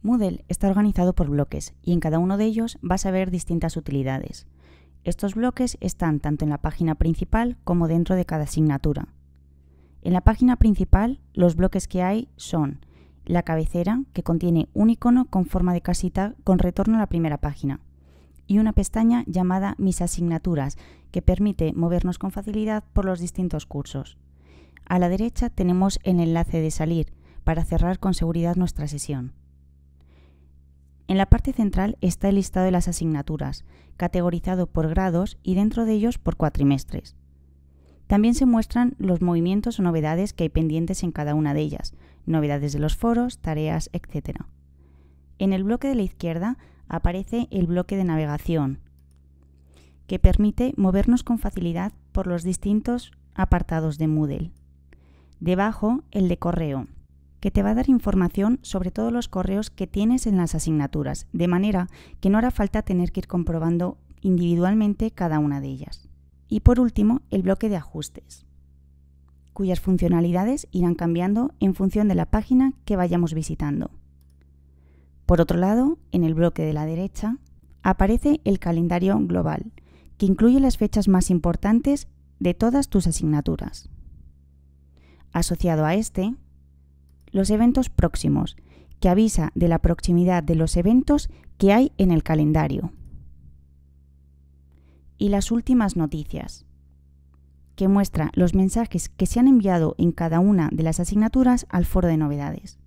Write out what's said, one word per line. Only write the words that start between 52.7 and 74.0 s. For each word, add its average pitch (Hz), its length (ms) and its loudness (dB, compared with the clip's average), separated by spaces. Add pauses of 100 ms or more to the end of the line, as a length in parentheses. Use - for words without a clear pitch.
apartados 160 640 0
de 156 100 -2
Moodle. 151 440 -2 (880)
Debajo, 208 720 0
el 185 180 0
de 175 80 -2
correo, 156 480 -4 (540)
que 196 120 -2
te 202 120 0
va 202 80 0
a 220 40 0
dar 254 140 0
información 202 720 2
sobre 185 300 -6
todos 226 220 -4
los 240 140 -4
correos 190 420 -4
que - 180 -10
tienes 226 400 -2
en 196 100 2
las 170 180 -2
asignaturas, 147 760 -4
de 170 160 -2
manera 180 400 0 (320)
que 196 100 0
no 202 80 4
hará 240 140 2
falta 214 300 -2
tener 180 300 -2
que 185 100 -6
ir - 60 -12
comprobando 170 720 -2 (240)
individualmente 190 880 2
cada 156 280 -2
una 143 220 -2
de 139 60 -10
ellas. 135 420 -14 (380)
Y 214 140 -2
por 247 180 8
último, 226 500 2
el 196 140 -2
bloque 190 260 0
de 196 80 -4
ajustes, - 680 -14 (1080)
cuyas 185 260 0
funcionalidades 180 920 0
irán 175 240 2
cambiando 185 640 -2
en 190 160 2
función 208 320 0
de 185 80 2
la 165 100 0
página 254 480 2 (120)
que 208 100 0
vayamos 175 380 0
visitando. 156 580 -6 (1300)